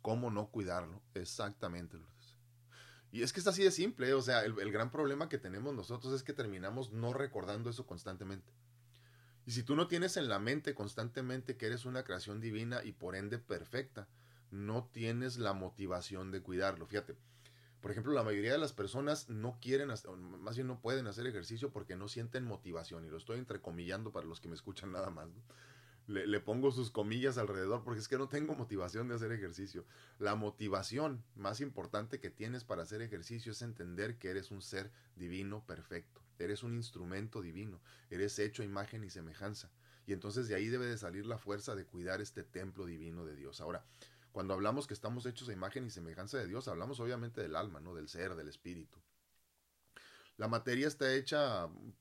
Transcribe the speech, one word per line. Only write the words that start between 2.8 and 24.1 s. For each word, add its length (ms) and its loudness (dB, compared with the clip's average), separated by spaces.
Y 60 2
es 100 4
que 80 -2
es 60 2
así 180 8
de 60 12
simple, 400 4
¿eh? 20 8
O 80 10
sea, 240 8
el, 160 2
el 100 2
gran 200 4
problema 400 2
que 80 2
tenemos 360 -2
nosotros 380 -2
es 100 2
que 120 -4
terminamos 580 -2
no 220 2
recordando 560 0
eso 160 -4
constantemente. 680 -6
Y 60 -4
si 100 2
tú 120 4
no 140 6
tienes 300 4
en 100 4
la 100 4
mente 360 2
constantemente 840 -2
que 80 -4
eres 220 0
una 180 -2
creación 380 -4
divina 420 0
y 80 -4
por 240 -4
ende 220 0
perfecta, 680 -4
no 420 -2
tienes 460 0
la 160 2
motivación 760 -2
de 120 -2
cuidarlo. 420 2
Fíjate, 320 -2
por 100 0
ejemplo, 220 2
la 100 8
mayoría 300 4
de 60 6
las 160 2
personas 560 0
no 320 -2
quieren 280 2
hacer, 200 -6
o 80 -8
más 380 -6
bien 100 0
no 160 -4
pueden 240 2
hacer 200 -4
ejercicio 460 -4
porque 240 -6
no 120 -4
sienten 360 -2
motivación, 640 -6
y 20 -8
lo 80 -6
estoy 220 -4
entrecomillando 720 -4